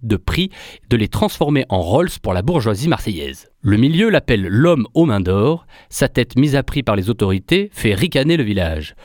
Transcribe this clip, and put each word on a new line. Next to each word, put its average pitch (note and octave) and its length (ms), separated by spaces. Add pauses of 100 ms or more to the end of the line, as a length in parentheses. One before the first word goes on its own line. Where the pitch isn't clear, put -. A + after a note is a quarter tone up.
de G#2 140
prix, F3+ 320 (400)
de A#2+ 80
les G#2 100
transformer D3 640
en F#2 120
Rolls A2 400
pour F#2+ 120
la F2+ 80
bourgeoisie A#2 480
marseillaise. D#2 600 (120)
Le G#2 160
milieu D#3+ 320
l'appelle B2+ 360
l'homme B2 480
aux E3 120
mains G#2 160
d'or. G2+ 460 (220)
Sa - 200
tête - 260
mise C#3 220
à C3 60
prix - 200
par A2 140
les F#2+ 120
autorités A2 640
fait G#3+ 220
ricaner D3 420
le D3+ 80
village. E2 500 (120)